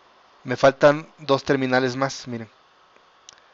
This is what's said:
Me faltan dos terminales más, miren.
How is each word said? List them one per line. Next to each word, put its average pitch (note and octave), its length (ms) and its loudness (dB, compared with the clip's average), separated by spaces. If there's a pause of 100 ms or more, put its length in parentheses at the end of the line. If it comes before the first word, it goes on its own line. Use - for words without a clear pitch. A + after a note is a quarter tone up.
(460)
Me B2+ 100 -6
faltan D3 600 2
dos C#3 260 -2
terminales C3 540 -2
más, C3+ 320 -6
miren. A2+ 200 -12 (1040)